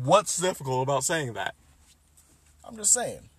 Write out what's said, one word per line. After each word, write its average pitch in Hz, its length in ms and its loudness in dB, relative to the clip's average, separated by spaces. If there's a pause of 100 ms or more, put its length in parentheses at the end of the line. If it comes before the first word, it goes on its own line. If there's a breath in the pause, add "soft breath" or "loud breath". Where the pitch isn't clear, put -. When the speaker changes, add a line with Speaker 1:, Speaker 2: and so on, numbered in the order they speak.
Speaker 1:
What's 175 360 4
difficult 135 440 -2
about 135 220 0
saying 151 300 -2
that? 98 200 -6 (1120)
Speaker 2:
I'm 233 120 -16
just 214 160 2
saying. 175 360 -4 (100)